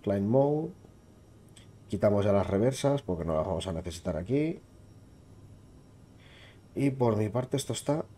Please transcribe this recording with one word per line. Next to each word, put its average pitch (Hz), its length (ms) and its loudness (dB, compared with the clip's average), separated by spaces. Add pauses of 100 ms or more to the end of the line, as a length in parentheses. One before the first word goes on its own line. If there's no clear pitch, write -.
Climb 98 260 0
Mode. 147 440 2 (1160)
Quitamos 101 360 2
ya 104 80 2
las 98 140 2
reversas 131 560 2
porque 82 220 -4
no 80 100 0
las 78 120 0
vamos 90 200 -4
a 92 60 -4
necesitar 85 440 -6
aquí. 139 440 -2 (2250)
Y 139 160 0
por 123 260 2
mi 107 140 0
parte 127 260 -2
esto 131 160 -4
está 143 320 -2 (140)